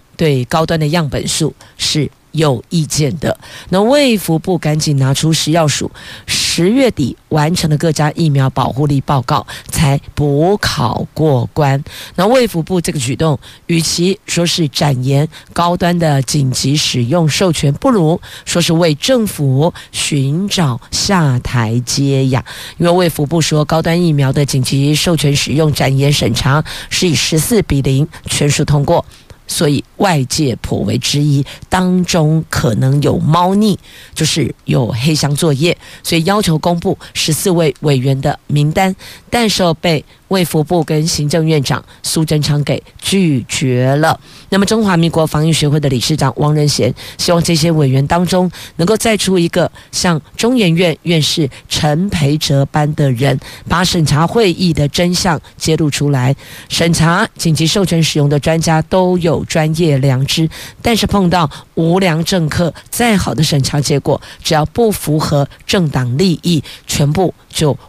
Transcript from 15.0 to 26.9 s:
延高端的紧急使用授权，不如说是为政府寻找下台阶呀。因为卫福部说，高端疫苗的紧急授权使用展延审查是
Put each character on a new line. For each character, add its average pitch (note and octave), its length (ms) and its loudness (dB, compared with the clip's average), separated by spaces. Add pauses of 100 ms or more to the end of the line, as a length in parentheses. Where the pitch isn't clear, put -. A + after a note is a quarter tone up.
延 C#3 240 2 (260)
高 F3 240 0
端 F3+ 200 0
的 D3+ 260 2
紧 C3+ 280 -2
急 C3+ 240 -2
使 C3 300 -2
用 D#3+ 240 2
授 F#3 220 2
权， D3 220 0
不 C4+ 180 0
如 F3 280 2 (260)
说 - 160 -2
是 E3 120 0
为 D#3+ 220 2
政 A#3+ 300 0
府 C#3+ 460 0 (200)
寻 D3 580 -2
找 C#3+ 300 0 (120)
下 D3+ 480 2
台 A#2 460 0
阶 C#3 420 0
呀。 B2+ 160 0 (340)
因 E3 80 0
为 E3+ 60 4
卫 F3 180 2
福 D3+ 160 -4
部 D#3+ 140 0
说， D3+ 240 2
高 D#3+ 180 0
端 E3+ 180 0
疫 F3 120 2
苗 C#3 220 2
的 D3 100 2
紧 C3+ 180 -2
急 C#3 320 0
授 E3 220 0
权 C#3+ 200 2
使 - 160 -2
用 D3+ 200 2
展 C3+ 240 0
延 C#3 160 2
审 B2 220 0
查 D3 300 0 (260)
是 - 180 -2